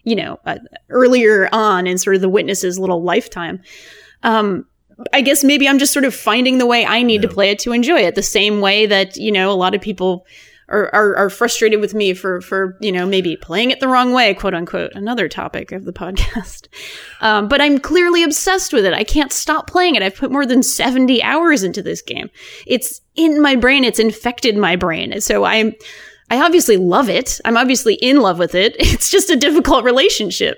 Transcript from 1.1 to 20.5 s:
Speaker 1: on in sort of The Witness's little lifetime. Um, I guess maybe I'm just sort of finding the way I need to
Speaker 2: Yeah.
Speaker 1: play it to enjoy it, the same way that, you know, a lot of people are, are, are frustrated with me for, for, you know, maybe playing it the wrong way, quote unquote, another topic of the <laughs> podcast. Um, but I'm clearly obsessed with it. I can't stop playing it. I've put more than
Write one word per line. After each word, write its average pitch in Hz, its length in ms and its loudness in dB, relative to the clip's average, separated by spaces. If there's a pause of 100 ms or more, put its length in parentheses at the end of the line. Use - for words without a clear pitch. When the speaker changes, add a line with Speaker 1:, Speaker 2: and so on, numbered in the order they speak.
Speaker 1:
on 208 340 2
in 180 120 -2
sort 190 180 0
of 185 60 0
The 190 80 2
Witness's 185 480 -2
little 185 240 -2
lifetime. 180 580 -4 (600)
Um, 214 420 0 (480)
I 277 80 2
guess 277 240 2
maybe 277 240 4
I'm 277 100 4
just 277 140 0
sort 277 140 0
of 240 80 -4
finding 247 420 0
the 247 80 2
way 240 220 2
I 233 160 0
need 226 180 2
to 190 80 0
Speaker 2:
Yeah. - 60 -14
Speaker 1:
play 196 160 2
it 202 80 -2
to 240 140 -6
enjoy 240 280 2
it, 175 140 0
the 196 80 -2
same 208 400 0
way 202 240 2
that, 196 320 0
you 214 120 -4
know, 190 200 0
a - 20 0
lot 185 220 0
of 190 80 -4
people 185 420 -4 (460)
are, 208 240 -2
are, 208 220 2
are 196 120 2
frustrated 220 540 0
with 202 100 -4
me 202 220 0
for, 185 260 -6
for, 190 400 -6
you 214 100 -4
know, 180 140 -2
maybe 185 320 -2
playing 226 360 -2
it - 80 -8
the 262 80 -2
wrong 247 260 2
way, 240 180 4
quote 196 220 -4
unquote, 175 400 -6
another 208 340 -4
topic - 420 -10
of 196 140 -12
the 175 80 -10
<laughs> - 100 -14
podcast. - 680 -6 (520)
Um, 214 260 0
but 277 140 2
I'm 285 160 4
clearly 349 460 2
obsessed 370 500 -2
with 214 140 2
it. 170 80 0
I 208 100 -2
can't 285 300 0
stop - 340 -4
playing 349 280 2
it. 196 60 0
I've 190 140 -2
put - 160 -6
more 277 140 0
than 247 160 4